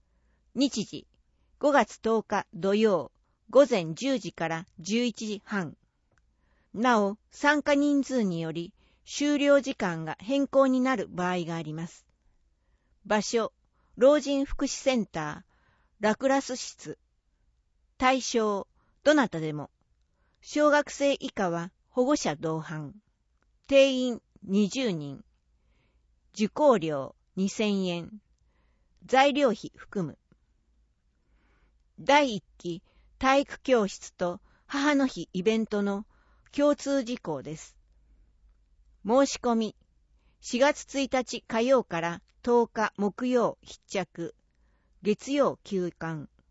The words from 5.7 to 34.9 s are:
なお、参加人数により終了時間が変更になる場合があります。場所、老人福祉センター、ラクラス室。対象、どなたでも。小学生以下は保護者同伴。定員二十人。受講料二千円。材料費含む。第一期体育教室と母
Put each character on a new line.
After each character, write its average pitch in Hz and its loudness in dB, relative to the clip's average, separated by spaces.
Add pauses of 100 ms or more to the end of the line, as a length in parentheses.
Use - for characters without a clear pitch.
な 226 2
お、 202 -2 (120)
参 294 0
加 294 2
人 285 2
数 254 -2
に 175 -2
よ 160 -6
り 170 -8 (340)
終 294 0
了 285 6
時 269 -6
間 165 -4
が 156 -8
変 269 -2
更 269 4
に 254 2
な 262 0
る 190 -4
場 180 -4
合 180 -2
が 165 -6
あ 165 -6
り 156 -10
ま 165 -8
す。 - -18 (1000)
場 208 0
所、 220 -2 (440)
老 277 6
人 277 -2
福 - -4
祉 269 -2
セ - -2
ン 202 -2
タ 156 -10 (560)
ー、 208 -10
ラ 214 2
ク 262 -4
ラ 269 2
ス 247 -10
室。 - -14 (1000)
対 262 2
象、 214 -2 (380)
ど 302 6
な 262 2
た 165 -8
で 156 -6
も。 151 -10 (720)
小 294 2
学 294 2
生 277 2
以 - -8
下 190 -4
は 170 -6 (180)
保 254 0
護 294 2
者 160 -2
同 160 -6
伴。 156 -10 (760)
定 269 6
員 254 -2 (220)
二 196 0
十 254 -4
人。 147 -8 (1120)
受 208 -2
講 277 4
料 151 -6 (220)
二 190 -2
千 202 -2
円。 175 -6 (960)
材 269 4
料 269 2
費 - -6
含 - -8
む。 - -12 (1800)
第 269 2
一 - -8 (140)
期 170 -10 (360)
体 269 4
育 - -8
教 233 4
室 - -12
と 175 -6 (260)
母 285 0